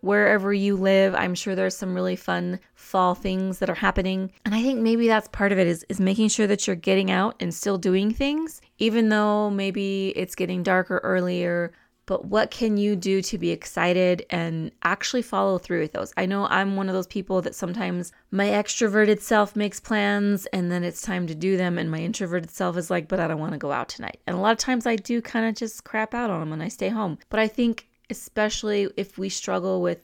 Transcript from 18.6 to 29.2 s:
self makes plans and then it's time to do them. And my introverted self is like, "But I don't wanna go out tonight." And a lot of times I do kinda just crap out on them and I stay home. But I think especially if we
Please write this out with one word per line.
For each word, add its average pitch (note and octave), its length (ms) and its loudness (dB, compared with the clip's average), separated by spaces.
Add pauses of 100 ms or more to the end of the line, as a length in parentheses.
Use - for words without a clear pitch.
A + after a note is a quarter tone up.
self G#3 360 2
makes G#3 240 -2
plans G3+ 720 0
and F3+ 180 0
then F3 140 0
it's F3 180 -6
time F3+ 240 -2
to D#3+ 80 -4
do F#3 220 2
them. F3 220 0
And D#3+ 120 -2
my D#3+ 80 -4
introverted E3+ 520 -4
self F3+ 260 -2
is F3 140 -4
like, F3 180 -2
"But F#3+ 100 0
I E3 80 0
don't D#3 140 -2
wanna D#3 180 -4
go C#3 140 -4
out B2 160 -4
tonight." - 400 -12
And F3 80 -2
a F3+ 40 -2
lot G#3 120 4
of A3+ 60 0
times B3+ 280 0
I A#3 80 2
do A#3 260 -2
kinda A3+ 300 -2
just A3 320 -8
crap A3 320 -4
out A#3+ 160 -2
on F3 80 -2
them D#3 140 -4
and D#3 100 -6
I E3+ 60 -4
stay F#3+ 220 -4
home. G#3 280 -2 (100)
But G#3+ 120 0
I A3 80 4
think A#3 400 0 (220)
especially G#3+ 840 -2
if G3 220 -6
we F#3+ 100 -4